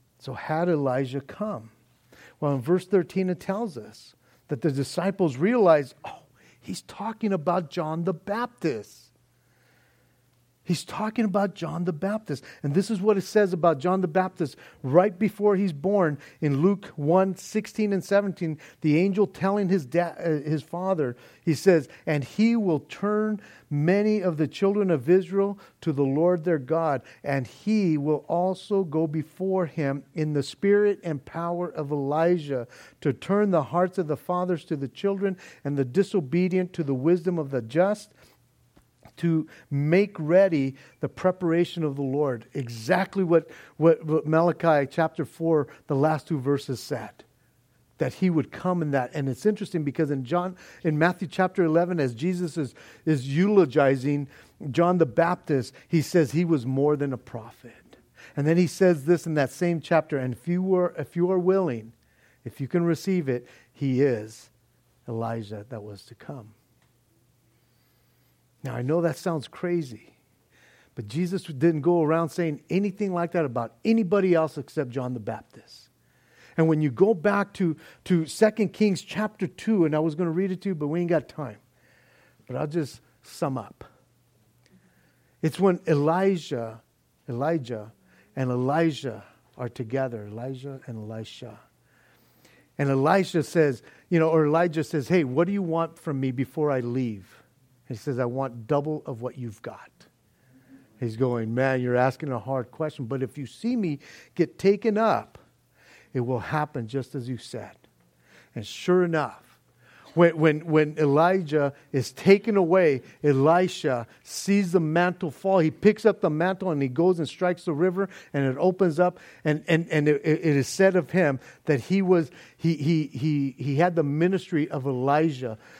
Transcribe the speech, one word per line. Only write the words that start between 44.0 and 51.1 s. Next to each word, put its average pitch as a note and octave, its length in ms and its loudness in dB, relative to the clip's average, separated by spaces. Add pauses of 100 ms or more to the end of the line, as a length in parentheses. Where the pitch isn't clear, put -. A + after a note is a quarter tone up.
what D#3 240 -2
Malachi D#3+ 640 2
chapter D#3+ 360 -2
four, E3 420 0 (200)
the D3 60 0
last D3+ 320 0
two D#3 140 -4
verses C#3 400 -2
said, - 440 -12 (760)
that C3 160 -2
he F#3 160 0
would D#3+ 200 -2
come F3+ 300 -4
in D3+ 120 -2
that. B2+ 200 -2
And C#3 160 -4
it's B2 160 -6
interesting G3+ 400 -2
because C#3+ 260 -2
in C3+ 140 -4
John, F3 320 -4 (280)
in D#3 140 0
Matthew F3 300 0